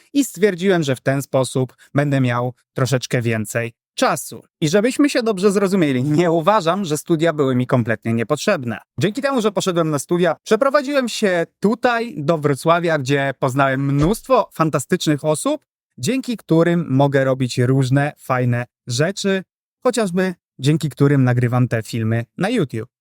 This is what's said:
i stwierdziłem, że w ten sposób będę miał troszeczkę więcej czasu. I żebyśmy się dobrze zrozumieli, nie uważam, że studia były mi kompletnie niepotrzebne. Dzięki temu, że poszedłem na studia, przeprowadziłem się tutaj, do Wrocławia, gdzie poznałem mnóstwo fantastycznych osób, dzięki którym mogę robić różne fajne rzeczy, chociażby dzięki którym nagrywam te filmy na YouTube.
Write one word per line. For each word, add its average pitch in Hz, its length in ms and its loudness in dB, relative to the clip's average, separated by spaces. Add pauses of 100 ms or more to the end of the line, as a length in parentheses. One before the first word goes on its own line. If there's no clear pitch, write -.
(120)
i 285 120 2
stwierdziłem, 180 580 0
że 135 140 -2
w - 40 -12
ten 135 220 -2
sposób 131 540 -2 (180)
będę 139 260 2
miał 123 340 -2 (200)
troszeczkę 131 480 -2
więcej 113 500 -4 (220)
czasu. - 500 -4 (160)
I 156 80 0
żebyśmy 247 420 2
się 262 120 -2
dobrze 208 300 0
zrozumieli, 175 520 2
nie 160 260 2
uważam, 180 540 2
że 151 140 -2
studia 165 340 0
były 135 220 0
mi 123 120 0
kompletnie 117 460 0
niepotrzebne. 120 680 -2 (220)
Dzięki 208 220 -2
temu, 277 180 0
że 208 120 0
poszedłem 170 380 -2
na 147 80 -2
studia, 175 440 0
przeprowadziłem 269 680 0
się 180 380 -2 (140)
tutaj, 233 580 0
do 156 200 0
Wrocławia, 160 600 2
gdzie 139 400 -2
poznałem 139 560 0
mnóstwo 196 580 0
fantastycznych 156 720 -2
osób, 262 400 -2 (340)
dzięki 233 380 -4
którym 170 540 2
mogę 135 340 2
robić 131 340 -2
różne 135 600 2
fajne 123 480 -2 (200)
rzeczy, 185 560 -2 (400)
chociażby 185 520 0 (240)
dzięki 147 300 0
którym 143 360 2
nagrywam 123 440 2
te 113 140 -4
filmy 113 420 -4 (140)
na 185 100 0
YouTube. 147 420 -4 (100)